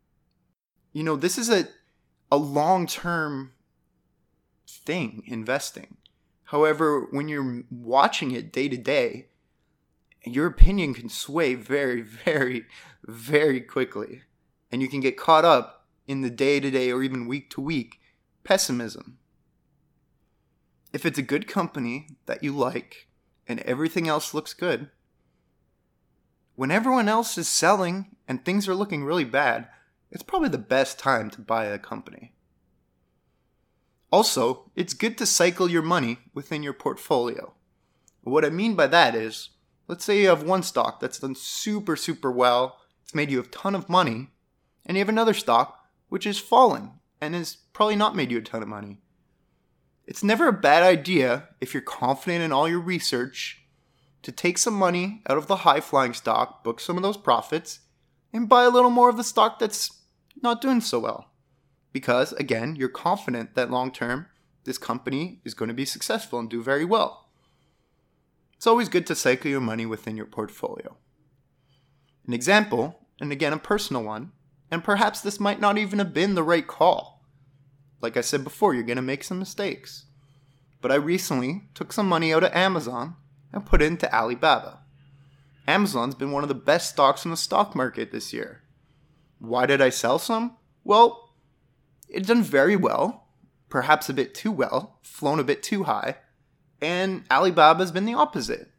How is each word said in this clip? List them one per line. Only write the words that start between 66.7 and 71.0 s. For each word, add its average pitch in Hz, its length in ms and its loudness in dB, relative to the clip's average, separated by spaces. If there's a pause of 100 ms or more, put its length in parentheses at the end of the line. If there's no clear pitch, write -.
well. 196 440 -2 (1300)
It's - 100 -4
always 226 220 4
good 175 180 0
to 156 80 -4
cycle 131 340 0
your 139 120 -2
money 113 240 -4
within 110 320 -8
your 107 80 -10
portfolio. - 720 -10 (1300)